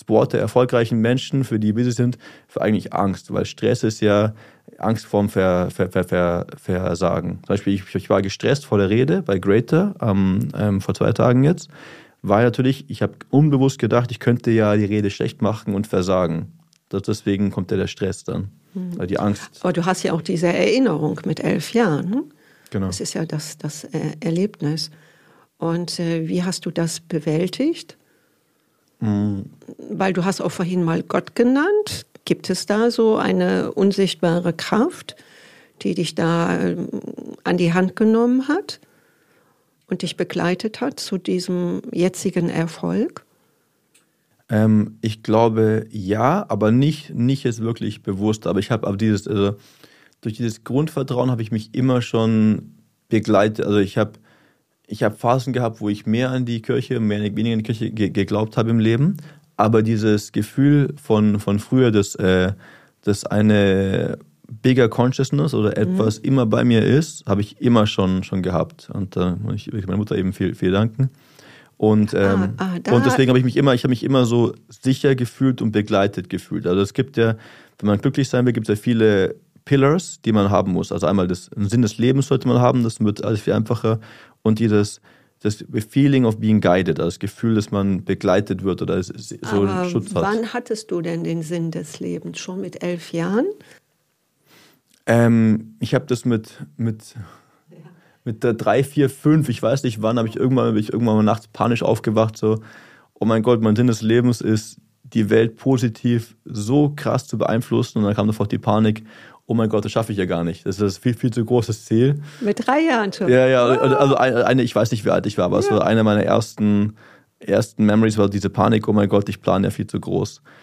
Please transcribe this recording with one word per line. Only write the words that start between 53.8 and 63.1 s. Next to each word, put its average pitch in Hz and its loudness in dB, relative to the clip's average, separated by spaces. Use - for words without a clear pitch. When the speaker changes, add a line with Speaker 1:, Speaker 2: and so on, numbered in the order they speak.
Speaker 1:
hab, 107 -2
ich 208 -8
hab 107 -2
Phasen 127 0
gehabt, 117 -4
wo 107 -4
ich 104 -4
mehr 120 0
an 127 -2
die 117 -4
Kirche, 120 -2
mehr, 104 0
weniger 104 -2
an 110 0
die 107 -4
Kirche 110 -4
ge-, 104 -2
geglaubt 104 -2
habe 113 0
im 117 2
Leben. 117 2
Aber 110 4
dieses 107 0
Gefühl 135 2
von, 107 2
von 101 0
früher, 123 4
dass, 107 2
äh, 92 2
dass 101 0